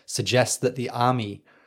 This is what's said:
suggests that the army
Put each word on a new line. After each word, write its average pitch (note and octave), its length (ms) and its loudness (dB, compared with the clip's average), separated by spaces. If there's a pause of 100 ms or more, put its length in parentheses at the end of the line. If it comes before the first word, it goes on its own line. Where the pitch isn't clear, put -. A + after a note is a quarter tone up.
suggests A#2+ 520 0
that B2+ 180 0
the A#2+ 140 -4
army A#2+ 520 0 (240)